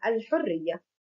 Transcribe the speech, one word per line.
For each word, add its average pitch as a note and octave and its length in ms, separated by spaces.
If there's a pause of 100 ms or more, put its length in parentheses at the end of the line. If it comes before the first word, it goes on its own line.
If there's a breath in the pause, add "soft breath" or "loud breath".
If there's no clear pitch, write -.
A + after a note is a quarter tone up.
الحرية. G3 760 (240)